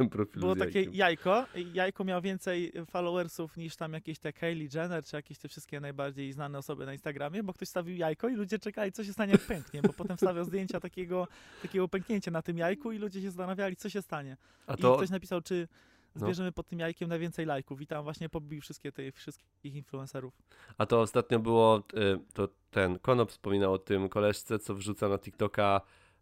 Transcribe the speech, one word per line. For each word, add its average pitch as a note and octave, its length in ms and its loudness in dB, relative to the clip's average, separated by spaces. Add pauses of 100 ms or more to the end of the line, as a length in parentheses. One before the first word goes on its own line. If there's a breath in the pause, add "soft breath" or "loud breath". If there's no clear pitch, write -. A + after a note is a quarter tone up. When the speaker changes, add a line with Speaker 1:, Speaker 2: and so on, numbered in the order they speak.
(100)
Speaker 1:
profilu G2+ 300 -4
Speaker 2:
Było F3+ 140 2
Speaker 1:
z F#3 40 0
Speaker 2:
takie F#3 200 0
Speaker 1:
jajkiem. F#3+ 160 0
Speaker 2:
jajko F#3 500 2 (100)
i F3 180 -8
jajko F#3 320 -2
miało F3+ 180 -2
więcej F3+ 500 -4 (180)
followersów F3 640 -4
niż E3 200 -10
tam D#3+ 160 -8
jakieś D#3 260 -10
te D3+ 140 -6
Kylie E3 420 -4
Jenner, E3 300 -4
czy - 120 -10
jakieś D3 220 -12
te C#3+ 100 -14
wszystkie D3 320 -12
najbardziej C#3 520 -6
znane C#3+ 260 -8
osoby C#3 280 -8
na C3+ 60 -8
Instagramie, D3 500 -6
bo F#3+ 100 -6
ktoś - 160 -10
stawił F3+ 280 -4
jajko D#3+ 320 0
i C4 60 0
ludzie G#3 240 -2
czekali, G#3 340 -4
co A3 120 -8
się G3+ 80 -8
stanie, G3+ 200 2
jak G3+ 140 8
pęknie, D3 360 -6
bo C3+ 100 4
potem F3 240 -6
wstawiał F3 280 2
zdjęcia F#3 360 -4
takiego, F3+ 480 -4 (340 loud breath)
takiego F#3 260 0
pęknięcia G3 420 -2
na E3 120 -2
tym E3+ 160 -4
jajku G#3 340 0
i A3 60 -6
ludzie G3 240 -6
się F#3+ 80 -6
zastanawiali, F#3 460 -4
co G#3 140 -8
się G3 120 -4
stanie. C#3 340 -8 (300 soft breath)
Speaker 1:
A C3+ 80 -6
Speaker 2:
I - 40 -4
Speaker 1:
to B2+ 180 8
Speaker 2:
ktoś F#3 140 0
napisał, F#3 300 -2
czy F3 280 -2 (480 soft breath)
Speaker 1:
No. - 100 -2
Speaker 2:
zbierzemy F3+ 260 0
pod - 140 -10
tym E3+ 120 -8
jajkiem E3 300 -4
na E3+ 100 -2
więcej E3 280 -4
lajków. C#3 340 -4
I D3+ 60 -12
tam D3 180 -8
właśnie D#3 240 -8
pobił D3+ 320 -8
wszystkie D3 320 -12
te, C3+ 200 -10
wszystkich - 600 -16
influencerów. C3+ 600 -10 (440 loud breath)
Speaker 1:
A G#2+ 80 4
to A#2 140 8
ostatnio A#2 380 4
było, A2+ 400 8
y, G2 400 2 (160)
to G2 140 0 (220)
ten F2+ 280 2
Konop B2 320 4
wspominał G2 420 2
o F#2+ 60 2
tym F#2+ 300 0
koleżce, G#2 500 2
co G#2 160 -6
wrzuca G2+ 340 -2
na G2 100 2
TikToka, G2+ 600 2 (420 soft breath)